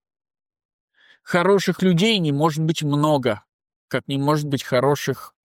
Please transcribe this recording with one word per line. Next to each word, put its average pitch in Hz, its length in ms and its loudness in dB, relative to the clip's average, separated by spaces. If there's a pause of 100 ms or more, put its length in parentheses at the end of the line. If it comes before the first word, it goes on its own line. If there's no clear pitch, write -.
(1200)
Хороших 180 600 0
людей 190 380 4
не 156 120 0
может 151 320 0
быть 160 180 -2
много, 143 600 0 (460)
как - 180 -4
не 139 100 -4
может 147 300 0
быть 135 160 -4
хороших 135 720 -2 (200)